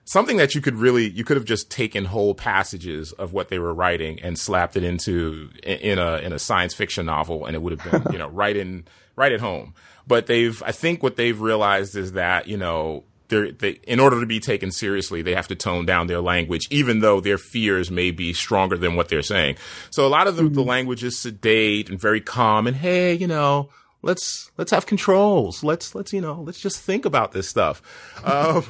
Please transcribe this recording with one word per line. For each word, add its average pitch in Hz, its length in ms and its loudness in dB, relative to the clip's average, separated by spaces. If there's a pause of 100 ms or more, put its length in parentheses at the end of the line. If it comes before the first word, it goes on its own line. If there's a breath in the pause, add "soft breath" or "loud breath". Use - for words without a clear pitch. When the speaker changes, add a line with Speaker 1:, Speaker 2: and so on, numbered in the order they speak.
Speaker 1:
something 254 320 2
that 143 160 4
you 147 80 0
could 135 140 0
really, 120 340 4
you 101 140 -8
could 147 120 2
have 120 100 -2
just 110 240 -2
taken 107 360 -2
whole 101 280 2
passages 87 800 -4
of 90 220 -10
what 92 160 -2
they 92 80 -2
were 85 160 -2
writing 82 480 0
and 87 160 -6
slapped 90 380 0
it 90 80 0
into 85 640 -2 (160)
i-, - 40 -6
in 98 280 0
a, 85 200 0
in 85 140 -8
a 76 60 -6
science 90 360 0
fiction 95 320 -4
novel, 78 380 -2
and 71 100 -6
it 80 60 -4
would 80 180 -4
have 85 120 -12 (140)
been, - 60 -2
Speaker 2:
<laughs> - 20 -
Speaker 1:
you 92 60 -6
know, 78 100 -8
right 101 280 0
in, 92 280 -6 (320 soft breath)
right 135 160 2
at 107 80 -2
home. 90 340 -6 (320 soft breath)
But 120 200 4
they've, 117 360 2
I 113 100 -4
think 165 300 -2
what 131 140 0
they've 117 240 0
realized 101 560 2
is 95 160 -6
that, 90 340 0
you 104 100 -6
know, 80 480 -4 (240)
they're, 107 240 0
they, 101 180 -2 (160)
in 117 140 0
order 131 200 6
to 120 60 -2
be 110 120 -4
taken 98 320 -2
seriously, 95 520 -4
they 87 120 0
have 90 140 -8
to 98 60 -6
tone 87 320 -2
down 87 220 0
their 87 120 -2
language, 87 500 -2
even 123 300 2
though 104 200 6
their 98 180 0
fears 95 520 -2
may 90 200 0
be 85 240 -4
stronger 95 420 0
than 85 200 0
what 85 120 0
they're 76 140 0
saying. 78 340 0 (340 loud breath)
So 139 160 2
a - 20 4
lot 156 180 4
of 185 100 0
the, 165 60 2
the 156 60 4 (120)
Speaker 2:
Mm-hmm. 123 80 0
Speaker 1:
language 127 340 -2
is 123 160 -4
sedate 107 720 2
and 95 100 -6
very 107 220 2
calm 110 460 2
and, 127 100 0
"Hey, 180 380 2
you 175 120 -2
know, 143 440 0 (320 soft breath)
let's, - 560 -4
let's 180 140 -4
have 196 120 2
controls. 190 800 2
Let's, 160 300 -2
let's, 196 180 -8
you 196 80 -2
know, 165 220 -8
let's 165 180 -14
just - 220 -6
think 208 240 -2
about 135 260 2
this 95 160 -4
stuff." 85 320 0 (340 loud breath)
Speaker 2:
<laughs> - 100 -16
Speaker 1:
Um, 156 460 2